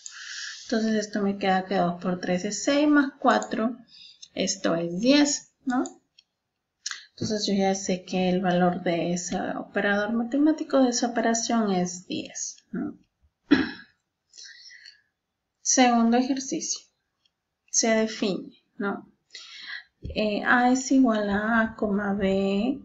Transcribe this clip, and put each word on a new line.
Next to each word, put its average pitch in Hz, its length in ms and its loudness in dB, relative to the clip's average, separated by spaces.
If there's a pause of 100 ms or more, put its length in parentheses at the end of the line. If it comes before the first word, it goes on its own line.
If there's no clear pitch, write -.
(720)
Entonces 220 240 0
esto 208 260 -4
me 196 160 -2
queda 190 280 0
que 196 100 -4
dos 175 260 0
por 180 200 -4
tres 180 240 -2
es 208 180 -6
seis 285 240 2
más 285 320 4
cuatro, 220 580 0 (580)
esto 190 420 -2
es 170 240 -4
diez, 285 520 2 (120)
¿no? 262 180 0 (1400)
Entonces 214 260 -4
yo 196 60 0
ya 190 220 2
sé 190 300 -4
que 185 260 0
el 185 100 2
valor 180 420 2
de 170 300 0
ese 180 260 -4 (160)
operador 202 600 -2
matemático 277 680 2
de 247 60 6
esa 233 200 0
operación 226 640 0
es 180 360 -2
diez, - 500 -8 (140)
¿no? - 260 -6 (540)
<clears throat> - 2000 -6
Segundo 233 560 4
ejercicio. - 640 -2 (880)
Se - 180 0
define, 220 760 -2 (140)
¿no? - 280 -6 (960)
Eh, 208 460 -4
A 247 240 4
es 262 220 0
igual 220 360 4
a 214 320 0
A, 226 160 -2
coma, 202 380 -2
B, 196 720 0